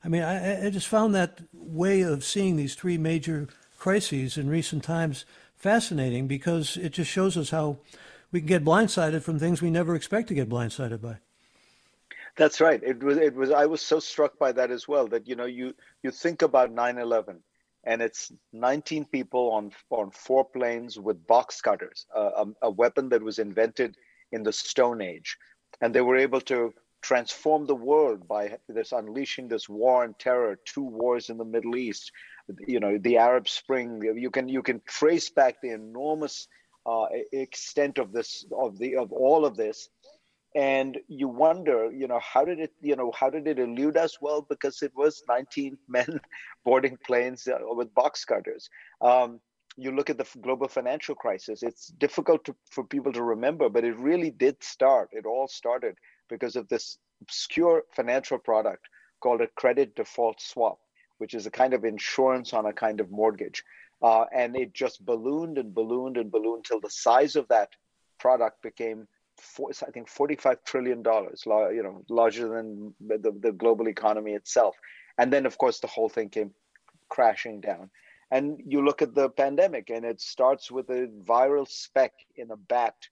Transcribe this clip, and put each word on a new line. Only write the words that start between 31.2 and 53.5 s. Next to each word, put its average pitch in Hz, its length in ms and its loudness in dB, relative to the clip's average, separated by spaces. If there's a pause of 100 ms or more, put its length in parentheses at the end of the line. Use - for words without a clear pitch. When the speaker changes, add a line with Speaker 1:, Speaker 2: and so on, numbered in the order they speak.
Speaker 2:
in 113 80 -10
the 113 60 -8
Middle 117 320 -4
East, 120 340 -8 (560)
you 123 140 0
know, 104 180 0
the 120 200 4
Arab 120 300 4
Spring. 120 540 -4 (140)
You 123 140 -4
can, 131 180 -2
you 131 140 -2
can 117 240 -4
trace 165 440 2
back 131 300 4
the 127 100 -8
enormous, 131 800 -6 (360)
uh, 113 300 0
e-, 135 260 -6
extent 139 580 -2
of 101 140 -4
this, - 320 -6 (120)
of 110 220 -2
the, 127 180 -4
of 113 160 -2
all 139 320 6
of 120 120 0
this. 110 320 -4 (680)
And 135 500 0
you 139 220 -6
wonder, 131 640 2
you 135 160 -8
know, 120 120 -2
how 139 260 0
did 175 120 -4
it, 160 220 -6
you 147 160 0
know, 123 180 -4
how 131 140 0
did 147 180 -4
it 143 120 0
elude 131 400 0
us? 160 220 0
Well, 151 200 -2
because 139 420 -6
it 139 140 -6
was 147 320 2
nineteen 135 480 -2 (100)
men 123 340 -2 (200)
<laughs> - 240 -20
boarding 131 320 4 (100)
planes, 127 400 -2
uh, 127 140 -2
with 117 340 -6
box 131 300 2
cutters. - 460 -6 (320)
Um, 123 380 4 (360)
you 131 160 -8
look 139 160 -2
at 143 80 -2
the 127 80 -6
f-, - 160 -14
global 127 260 -2
financial 131 480 -4
crisis. 107 480 -6
It's - 260 -8
difficult - 580 0
to, 143 100 -12 (140)
for 131 120 -8
people 135 300 -4
to 120 100 -4
remember, 123 460 0